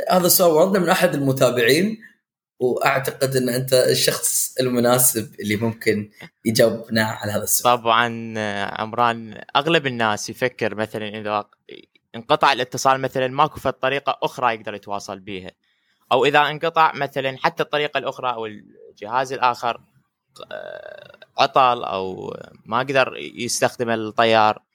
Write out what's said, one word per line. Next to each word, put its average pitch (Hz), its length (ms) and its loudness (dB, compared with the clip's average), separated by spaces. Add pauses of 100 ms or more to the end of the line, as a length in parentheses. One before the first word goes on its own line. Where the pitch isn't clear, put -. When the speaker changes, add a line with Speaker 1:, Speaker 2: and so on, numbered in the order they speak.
(100)
Speaker 1:
هذا 180 160 4
السؤال 175 240 6
وردنا 190 280 4
من 175 100 2
أحد 175 260 2
المتابعين، 135 840 2 (600)
وأعتقد 135 760 0
أن 127 120 0
أنت 131 260 0
الشخص - 840 0
المناسب 123 800 2
اللي 104 160 0
ممكن 107 540 -2 (340)
يجاوبنا 113 600 2
على 110 280 -6
هذا 104 100 -2
السؤال. 123 360 2
Speaker 2:
طبعا، 113 580 0
آه، 101 440 -4
عمران، 113 600 -2 (160)
أغلب 151 300 2
الناس 113 440 -2
يفكر 113 440 -4
مثلا 107 460 -8
إذا 104 240 -4 (720)
انقطع 143 380 2
الاتصال 131 480 0
مثلا 131 280 -2
ماكو 143 320 0
فد 131 120 -2
طريقة 135 500 -2
أخرى 123 320 -2
يقدر 107 200 -10
يتواصل 101 460 -10
بيها، 92 300 -12 (600)
أو 123 120 4
إذا 147 140 4
انقطع 151 560 2
مثلا 135 460 -4
حتى 165 220 -2
الطريقة 147 360 -2
الأخرى 127 340 -6
أو 113 140 -8
الجهاز 110 840 -8
الآخر، 120 480 -2 (720)
آه، 50 640 -14 (200)
عطل 127 460 2
أو 95 500 -6 (300)
ما 110 140 -4
قدر 135 380 0
يستخدم 117 720 -4
الطيار، 110 720 2 (120)